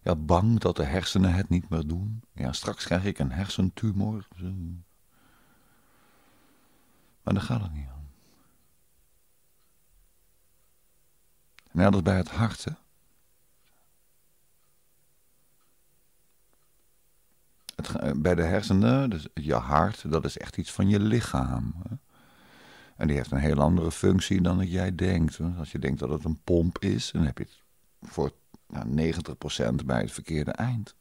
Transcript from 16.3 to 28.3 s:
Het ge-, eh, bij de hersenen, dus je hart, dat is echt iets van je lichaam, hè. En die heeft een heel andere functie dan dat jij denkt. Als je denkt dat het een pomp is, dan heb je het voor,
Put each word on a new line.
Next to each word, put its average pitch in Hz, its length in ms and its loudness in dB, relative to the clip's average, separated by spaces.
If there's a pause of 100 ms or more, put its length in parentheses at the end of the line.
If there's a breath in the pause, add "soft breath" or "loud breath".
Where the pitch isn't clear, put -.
Het - 120 -8
ge-, - 120 -6
eh, 71 160 -2
bij 85 200 2
de 85 80 2
hersenen, 104 680 2
dus 82 240 -6
je 73 200 -2
hart, 73 580 2
dat 76 140 2
is - 120 -4
echt - 200 -10
iets - 140 -6
van 98 180 2
je 104 100 4
lichaam, 65 760 0 (160)
hè. 110 60 -6 (1000 loud breath)
En - 120 -2
die 71 100 2
heeft 62 140 -4
een 67 60 0
heel 71 220 2
andere 82 320 4
functie 92 500 2
dan 90 160 2
dat 92 140 0
jij 92 240 -2
denkt. 87 440 0 (180)
Als 78 140 -8
je - 80 -6
denkt 69 200 -2
dat 65 100 -4
het 76 140 -4
een 80 200 -4
pomp 87 360 2
is, 101 320 -2
dan 85 120 2
heb 67 140 0
je - 60 -8
het - 200 -16 (380)
voor, 71 300 -4 (360)